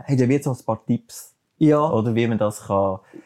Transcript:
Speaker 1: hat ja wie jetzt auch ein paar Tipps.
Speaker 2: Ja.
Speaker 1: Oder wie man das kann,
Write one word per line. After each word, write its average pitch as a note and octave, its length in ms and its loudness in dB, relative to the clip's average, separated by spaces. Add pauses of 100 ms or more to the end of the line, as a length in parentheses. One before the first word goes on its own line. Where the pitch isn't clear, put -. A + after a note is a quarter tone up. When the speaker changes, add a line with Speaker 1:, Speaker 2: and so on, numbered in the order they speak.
Speaker 1:
hat C#3 140 0
ja B2 100 2
wie C3+ 40 2
jetzt C#3+ 140 -2
auch B2+ 100 -4
ein - 80 -20
paar A2 200 -6
Tipps. - 480 -6 (240)
Speaker 2:
Ja. D3+ 340 4
Speaker 1:
Oder A2+ 240 0
wie A#2 120 2
man A2+ 100 -2
das G#2+ 300 -4
kann, G2 320 0 (260)